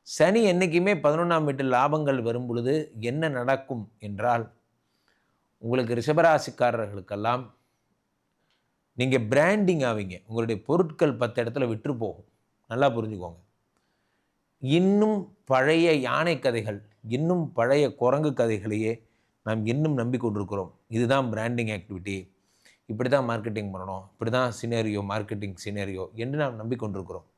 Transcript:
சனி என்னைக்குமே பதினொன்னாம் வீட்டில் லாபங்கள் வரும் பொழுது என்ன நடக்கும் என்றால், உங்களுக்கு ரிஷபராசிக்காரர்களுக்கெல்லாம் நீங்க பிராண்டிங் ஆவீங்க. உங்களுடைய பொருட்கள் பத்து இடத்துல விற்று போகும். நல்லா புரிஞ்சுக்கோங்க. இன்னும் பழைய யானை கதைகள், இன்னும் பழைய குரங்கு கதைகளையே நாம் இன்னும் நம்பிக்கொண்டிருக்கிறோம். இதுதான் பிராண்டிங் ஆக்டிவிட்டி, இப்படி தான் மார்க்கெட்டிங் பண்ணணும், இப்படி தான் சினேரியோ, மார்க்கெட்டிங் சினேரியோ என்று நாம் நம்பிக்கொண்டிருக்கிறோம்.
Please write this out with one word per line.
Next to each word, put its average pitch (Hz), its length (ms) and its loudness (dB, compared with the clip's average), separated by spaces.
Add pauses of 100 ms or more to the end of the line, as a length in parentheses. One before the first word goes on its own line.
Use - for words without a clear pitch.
சனி 196 500 4
என்னைக்குமே 180 440 4 (100)
பதினொன்னாம் 160 380 2
வீட்டில் 135 280 0
லாபங்கள் 139 500 2
வரும் 120 260 -2
பொழுது 127 520 -2
என்ன 139 280 -2
நடக்கும் 131 720 -2
என்றால், 107 520 -2 (1040)
உங்களுக்கு 117 360 -2
ரிஷபராசிக்காரர்களுக்கெல்லாம் 120 1600 0 (1400)
நீங்க 127 200 2
பிராண்டிங் 165 600 2
ஆவீங்க. 104 480 -2
உங்களுடைய 113 380 -2
பொருட்கள் 156 500 2
பத்து 117 280 -2
இடத்துல 123 240 -2
விற்று 113 300 -4
போகும். 107 300 -8 (400)
நல்லா 131 220 2
புரிஞ்சுக்கோங்க. 104 500 -6 (1160)
இன்னும் 196 800 2 (100)
பழைய 160 480 4
யானை 143 460 0
கதைகள், 107 440 -2 (240)
இன்னும் 156 460 0
பழைய 131 420 2
குரங்கு 139 380 2
கதைகளையே 110 600 0 (500)
நாம் 110 220 -2
இன்னும் 143 320 0
நம்பிக்கொண்டிருக்கிறோம். 104 720 -4 (160)
இதுதான் 120 420 0
பிராண்டிங் 113 480 -4
ஆக்டிவிட்டி, 95 520 -10 (560)
இப்படி 120 240 -4
தான் 131 200 2
மார்க்கெட்டிங் 107 440 -4
பண்ணணும், 95 380 -10
இப்படி 113 200 -6
தான் 127 300 0
சினேரியோ, 110 480 -2
மார்க்கெட்டிங் 101 560 -6
சினேரியோ 98 480 -6
என்று 123 260 -6
நாம் 127 220 -2
நம்பிக்கொண்டிருக்கிறோம். 98 680 -8 (100)